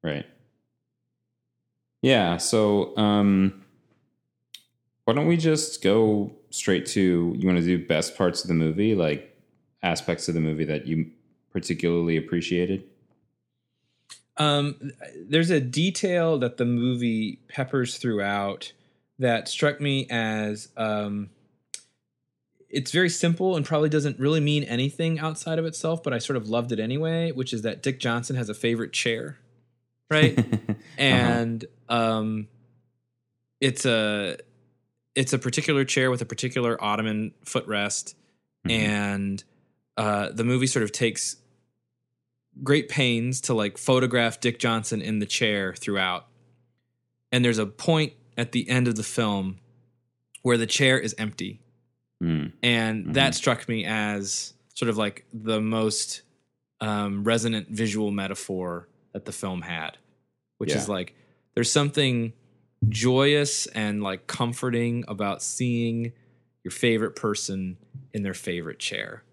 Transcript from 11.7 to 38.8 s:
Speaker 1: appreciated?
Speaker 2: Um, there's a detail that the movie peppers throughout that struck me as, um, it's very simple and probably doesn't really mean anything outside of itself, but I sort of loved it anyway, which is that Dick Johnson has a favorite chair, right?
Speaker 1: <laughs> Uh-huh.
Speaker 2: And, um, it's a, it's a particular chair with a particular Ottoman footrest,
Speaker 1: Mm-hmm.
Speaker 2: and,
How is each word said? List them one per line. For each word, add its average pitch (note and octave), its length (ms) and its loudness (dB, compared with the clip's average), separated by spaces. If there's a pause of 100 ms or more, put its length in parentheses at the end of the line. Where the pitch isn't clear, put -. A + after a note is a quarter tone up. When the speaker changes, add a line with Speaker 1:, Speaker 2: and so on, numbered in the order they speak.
Speaker 1:
appreciated? F2+ 680 -2 (1500)
Speaker 2:
Um, C#3+ 540 0 (360)
there's E3 220 2
a D#3+ 100 4
detail E3 800 0
that A#2+ 180 -2
the B2 80 2
movie A#2+ 840 0
peppers C3 500 -4
throughout G2+ 720 -2 (480)
that A#2 280 2
struck D3 320 0
me C#3 300 0
as, G#2+ 680 -2
um, G#2 520 -2 (1400)
it's - 220 -6
very F3 180 4
simple F3 480 2
and C#3+ 80 -2
probably D#3 240 2
doesn't D3 280 0
really D3+ 220 2
mean D3 240 2
anything C#3+ 560 -2
outside D#3+ 400 -4
of E3 60 -2
itself, D#3+ 360 -4
but C3 120 -2
I A#2 60 0
sort C3 180 -2
of G#2+ 120 -4
loved A#2+ 220 0
it A2 80 0
anyway, D#3+ 520 -2
which B2+ 220 -4
is G#2+ 100 -4
that A2 200 -4
Dick C3+ 160 -2
Johnson A#2+ 380 -2
has A2+ 120 -2
a G#2 40 -6
favorite A#2 400 -2
chair, B2 440 -2 (720)
right? D3+ 280 6
Speaker 1:
<laughs> A2+ 100 4 (540)
Uh-huh. - 20 4
Speaker 2:
And, A#2+ 640 4 (240)
um, A2 580 0 (1120)
it's C3 260 0
a, G#2 520 0 (800)
it's C3 180 0
a C3 60 0
particular C#3 460 0
chair C3 260 2
with B2 100 -2
a A2+ 40 -4
particular A#2+ 580 -2
Ottoman G#2+ 500 -2 (120)
footrest, - 680 -4 (540)
Speaker 1:
Mm-hmm. A2+ 40 -2
Speaker 2:
and, G2+ 720 -2 (540)